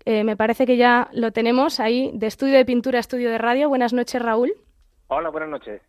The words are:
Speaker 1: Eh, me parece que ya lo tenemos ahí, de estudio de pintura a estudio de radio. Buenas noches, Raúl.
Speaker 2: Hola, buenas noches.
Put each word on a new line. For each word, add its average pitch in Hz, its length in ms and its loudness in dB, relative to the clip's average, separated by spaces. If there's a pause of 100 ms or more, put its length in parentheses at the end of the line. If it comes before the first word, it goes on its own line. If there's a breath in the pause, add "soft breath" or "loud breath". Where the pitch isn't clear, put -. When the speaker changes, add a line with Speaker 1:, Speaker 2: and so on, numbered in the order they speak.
Speaker 1:
Eh, 214 180 0
me 220 140 -2
parece 226 280 0
que 247 120 2
ya 240 340 4
lo 226 220 -4
tenemos 254 480 0
ahí, 240 320 0
de 220 140 -4
estudio 269 280 0
de 262 80 8
pintura 247 360 0
a - 20 0
estudio 240 280 -4
de 226 80 -2
radio. 240 300 0
Buenas 254 240 2
noches, 247 300 -2
Raúl. 240 320 0 (540)
Speaker 2:
Hola, 156 200 -4
buenas 156 220 -8
noches. 117 400 -12